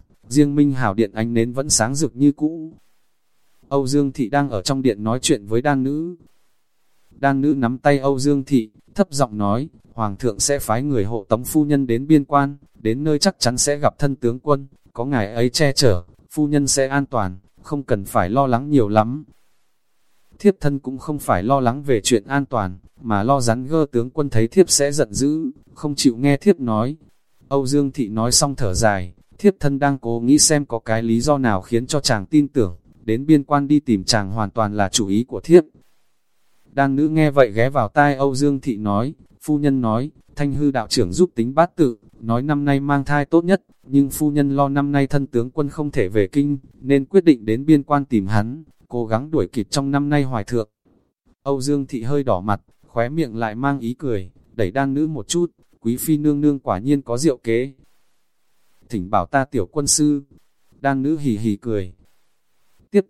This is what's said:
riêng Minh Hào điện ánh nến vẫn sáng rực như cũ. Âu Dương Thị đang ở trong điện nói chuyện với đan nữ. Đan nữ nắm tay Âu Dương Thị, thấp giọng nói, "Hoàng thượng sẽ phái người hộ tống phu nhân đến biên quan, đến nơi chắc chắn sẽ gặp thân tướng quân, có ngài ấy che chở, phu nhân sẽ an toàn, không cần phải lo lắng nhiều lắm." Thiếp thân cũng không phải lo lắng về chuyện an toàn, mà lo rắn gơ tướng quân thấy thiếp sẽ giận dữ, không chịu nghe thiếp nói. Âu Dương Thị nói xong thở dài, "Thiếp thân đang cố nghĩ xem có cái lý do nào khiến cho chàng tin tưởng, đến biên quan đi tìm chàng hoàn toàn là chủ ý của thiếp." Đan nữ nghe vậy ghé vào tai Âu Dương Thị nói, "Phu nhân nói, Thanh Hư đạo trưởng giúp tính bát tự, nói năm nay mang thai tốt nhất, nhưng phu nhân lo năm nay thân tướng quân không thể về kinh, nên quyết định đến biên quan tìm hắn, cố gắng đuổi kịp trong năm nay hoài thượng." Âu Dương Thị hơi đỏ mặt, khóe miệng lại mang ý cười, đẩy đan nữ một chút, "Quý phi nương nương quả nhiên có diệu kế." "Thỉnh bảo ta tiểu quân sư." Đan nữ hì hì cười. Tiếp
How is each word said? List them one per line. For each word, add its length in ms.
riêng 280
Minh 160
Hào 220
điện 200
ánh 200
nến 200
vẫn 160
sáng 260
rực 200
như 160
cũ. 420
Âu 180
Dương 240
Thị 180
đang 200
ở 120
trong 200
điện 220
nói 180
chuyện 240
với 160
đan 220
nữ. 320
Đan 320
nữ 160
nắm 200
tay 220
Âu 200
Dương 240
Thị, 280
thấp 160
giọng 260
nói, 320
"Hoàng 240
thượng 220
sẽ 200
phái 240
người 220
hộ 240
tống 140
phu 220
nhân 220
đến 200
biên 180
quan, 320
đến 240
nơi 160
chắc 200
chắn 180
sẽ 200
gặp 220
thân 160
tướng 240
quân, 280
có 120
ngài 280
ấy 160
che 220
chở, 320
phu 160
nhân 200
sẽ 200
an 180
toàn, 320
không 220
cần 220
phải 240
lo 180
lắng 220
nhiều 200
lắm." 360
Thiếp 200
thân 200
cũng 180
không 220
phải 240
lo 160
lắng 240
về 200
chuyện 200
an 220
toàn, 340
mà 220
lo 180
rắn 240
gơ 260
tướng 180
quân 200
thấy 180
thiếp 220
sẽ 220
giận 220
dữ, 380
không 220
chịu 220
nghe 200
thiếp 220
nói. 380
Âu 180
Dương 260
Thị 180
nói 220
xong 240
thở 180
dài, 400
"Thiếp 220
thân 200
đang 200
cố 200
nghĩ 200
xem 260
có 140
cái 240
lý 180
do 160
nào 240
khiến 260
cho 120
chàng 260
tin 220
tưởng, 300
đến 220
biên 180
quan 240
đi 120
tìm 240
chàng 280
hoàn 180
toàn 280
là 120
chủ 180
ý 160
của 160
thiếp." 240
Đan 240
nữ 140
nghe 220
vậy 200
ghé 180
vào 180
tai 280
Âu 200
Dương 240
Thị 180
nói, 360
"Phu 160
nhân 240
nói, 300
Thanh 180
Hư 180
đạo 160
trưởng 260
giúp 220
tính 200
bát 200
tự, 220
nói 220
năm 240
nay 140
mang 260
thai 200
tốt 180
nhất, 200
nhưng 220
phu 220
nhân 240
lo 140
năm 220
nay 160
thân 200
tướng 240
quân 180
không 220
thể 180
về 180
kinh, 300
nên 240
quyết 180
định 220
đến 200
biên 180
quan 220
tìm 220
hắn, 360
cố 180
gắng 260
đuổi 160
kịp 220
trong 220
năm 180
nay 140
hoài 200
thượng." 260
Âu 180
Dương 260
Thị 160
hơi 200
đỏ 180
mặt, 200
khóe 220
miệng 260
lại 200
mang 240
ý 140
cười, 380
đẩy 180
đan 220
nữ 140
một 200
chút, 240
"Quý 180
phi 200
nương 240
nương 180
quả 200
nhiên 220
có 160
diệu 200
kế." 360
"Thỉnh 200
bảo 160
ta 200
tiểu 200
quân 220
sư." 360
Đan 220
nữ 160
hì 200
hì 180
cười. 380
Tiếp 180